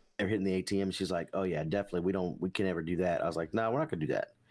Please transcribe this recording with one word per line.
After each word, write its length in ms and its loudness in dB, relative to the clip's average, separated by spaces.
They 60 0
were 40 0
hitting 160 0
the 100 2
A 80 2
T 180 0
M. 100 2
She's 200 -2
like, 220 -2
"Oh 120 0
yeah, 200 0
definitely. 360 0
We 120 2
don't, 280 -2
we 100 0
can 160 0
never 160 0
do 140 0
that." 260 2
I 40 0
was 100 -2
like, 180 -2
"No, 160 2
we're 100 0
not 100 -2
gonna 160 -2
do 60 0
that." 220 -2